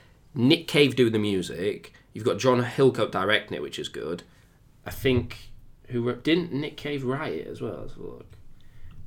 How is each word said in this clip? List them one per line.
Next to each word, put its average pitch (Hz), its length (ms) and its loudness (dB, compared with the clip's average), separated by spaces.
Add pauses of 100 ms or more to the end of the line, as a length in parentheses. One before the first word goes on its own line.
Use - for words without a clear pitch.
(340)
Nick 143 320 4
Cave 139 300 6
do 123 140 6
the 110 100 2
music. 95 720 -2 (200)
You've 110 120 -6
got 107 140 2
John 123 260 4
Hillcoat 120 480 2
directing 95 440 0
it, 67 60 -6
which 71 160 -8
is - 100 -6
good. 73 360 -6 (600)
I - 60 -10
think, - 600 0 (380)
who 120 140 -2
wrote, 120 220 -2
didn't 170 280 2
Nick 147 240 -6
Cave 147 280 -6
write 127 300 -2
it - 120 -6
as - 160 -10
well? 101 200 -6
Let's - 120 -10
have - 80 -14
a - 40 -10
look. 60 200 -14 (800)